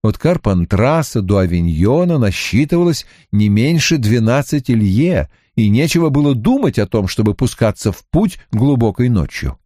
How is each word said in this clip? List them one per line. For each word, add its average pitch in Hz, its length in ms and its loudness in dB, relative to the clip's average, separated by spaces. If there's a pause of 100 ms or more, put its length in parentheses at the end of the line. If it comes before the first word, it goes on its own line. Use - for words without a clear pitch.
От 110 160 0
Карпантраса 120 1040 0
до 98 180 0
Авиньона 92 800 0
насчитывалось 147 880 0 (260)
не 107 180 2
меньше 160 480 2
двенадцати 123 760 0
лье, 110 580 0 (260)
и 110 120 2
нечего 156 420 2
было 143 260 2
думать 208 440 0
о 101 80 0
том, 101 200 -2
чтобы 107 260 0
пускаться 113 580 -2
в - 180 -12
путь 185 300 -2 (120)
глубокой 123 580 0
ночью. - 560 -4